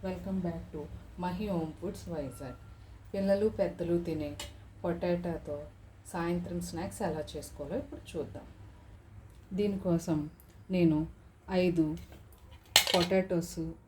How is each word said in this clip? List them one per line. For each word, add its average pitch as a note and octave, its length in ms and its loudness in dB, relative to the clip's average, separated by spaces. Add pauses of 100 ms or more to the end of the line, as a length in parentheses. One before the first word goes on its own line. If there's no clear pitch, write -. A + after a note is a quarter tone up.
welcome F#3 400 -2
back E3 260 -2
to D#3 80 -8 (440)
మహి F3 280 -2
హోమ్ D#3+ 180 0 (120)
ఫుడ్స్ F#3 200 -6 (120)
వైజాగ్. C3+ 440 -8 (540)
పిల్లలు G3 340 4 (140)
పెద్దలు F3 360 2 (120)
తినే D3+ 200 -2 (540)
పొటాటోతో F3 760 0 (560)
సాయంత్రం F3 460 -2 (120)
స్నాక్స్ F3 380 -6
ఎలా D#3 140 -2 (120)
చేసుకోవాలో D3 500 -6
ఇప్పుడు - 180 -12 (100)
చూద్దాం. - 360 -6 (1120)
దీనికోసం F3+ 580 4 (580)
నేను E3 220 8 (640)
ఐదు F3 220 6 (1080)
పొటాటోస్ F3+ 680 4 (280)